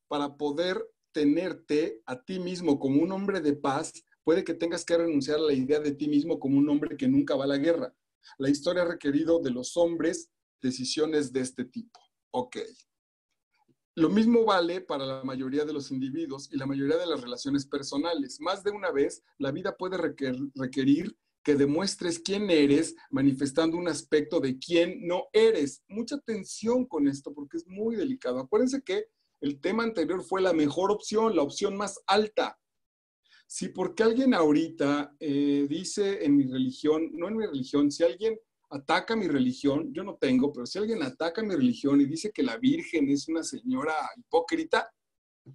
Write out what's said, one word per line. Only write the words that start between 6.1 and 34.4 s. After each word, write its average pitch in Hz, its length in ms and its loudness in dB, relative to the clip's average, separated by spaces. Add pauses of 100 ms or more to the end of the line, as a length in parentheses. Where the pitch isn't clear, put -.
como 139 180 2
un 147 120 4
hombre 147 280 0
que 131 100 0
nunca 139 280 4
va 135 100 0
a - 20 0
la 139 100 0
guerra. 151 380 0 (420)
La 135 120 -2
historia 175 340 2
ha - 20 0
requerido 160 540 0
de 131 120 -4
los 123 260 -6
hombres 170 540 0 (300)
decisiones 135 720 -2
de 131 60 0
este 127 260 -6
tipo. - 340 -14 (320)
Ok. 123 260 -6 (1400)
Lo 156 140 4
mismo 226 360 4
vale 185 360 2
para 139 240 -6
la 135 180 -8
mayoría 131 420 -2
de 151 80 -6
los 139 180 -6
individuos 139 600 -6
y 147 60 -4
la 135 100 -4
mayoría 139 300 0
de 175 100 -2
las 147 120 -2
relaciones 135 460 -4
personales. 143 720 -4
Más 185 240 -4
de 202 80 -2
una 196 200 -4
vez, 143 320 0 (140)
la 139 140 -4
vida 185 240 -6
puede 185 220 -6
requer-, 139 580 -4
requerir 135 640 0 (260)
que 147 120 2
demuestres 165 640 0
quién 196 320 -2
eres, 151 440 6 (140)
manifestando 139 680 2
un 175 120 -2
aspecto 151 520 0
de 131 200 -2
quién 170 480 0
no 175 260 -2
eres. 214 540 4
Mucha 240 280 -8
atención 226 720 -2
con 147 220 0
esto 139 260 -4
porque 143 240 -12
es 170 100 -12
muy 214 280 -4
delicado. 180 440 -4
Acuérdense 254 440 0
que 196 240 -4 (340)
el 143 180 -4
tema 220 240 -2
anterior 180 400 -2
fue 190 160 -2
la 190 140 4
mejor 156 380 2
opción, 214 440 0
la 156 60 4
opción 196 340 -2
más 202 300 -6
alta. 196 540 0 (880)
Si - 220 -8
porque - 340 -2
alguien 240 320 4
ahorita, 147 840 2